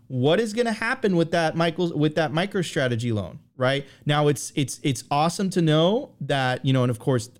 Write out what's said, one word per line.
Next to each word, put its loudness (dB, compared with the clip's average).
what 2
is -4
gonna 0
happen -2
with 2
that 0
Michael, 0
with 0
that 0
MicroStrategy -2
loan, -6
right? 0
Now, 2
it's, -2
it's, -4
it's -2
awesome 0
to 2
know 2
that, -2
you 2
know, 4
and 2
of -4
course, -2